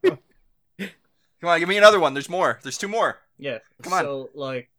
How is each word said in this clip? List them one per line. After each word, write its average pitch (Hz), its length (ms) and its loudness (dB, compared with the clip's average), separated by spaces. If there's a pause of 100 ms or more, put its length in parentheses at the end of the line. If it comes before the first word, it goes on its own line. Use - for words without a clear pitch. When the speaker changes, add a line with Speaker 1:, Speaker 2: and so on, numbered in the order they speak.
Speaker 1:
Come 156 140 2 (1300)
on, 170 100 4
give 170 100 -2
me 202 100 0
another 208 220 8
one. 147 140 0
There's 139 140 -8
more. 170 340 -2
There's 131 160 -10
two 202 100 -8
more. 202 300 -2 (200)
Speaker 2:
Yeah. 131 200 -10 (240)
Speaker 1:
Come 185 120 -6
on. 170 100 -2
Speaker 2:
So, 135 300 -10
like, 131 440 -10